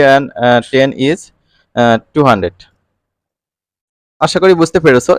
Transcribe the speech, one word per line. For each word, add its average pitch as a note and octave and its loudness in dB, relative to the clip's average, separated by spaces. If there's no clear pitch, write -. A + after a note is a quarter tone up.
and, C#3+ -6
আহ, A#2+ -2
ten C3+ 0
is, C#3 -4
আহ, A#2+ 0
two D3+ 0
hundred। F2+ -4
আশা D#3 -4
করি F#3 2
বুঝতে E3 -2
পেরেছো। C#3 2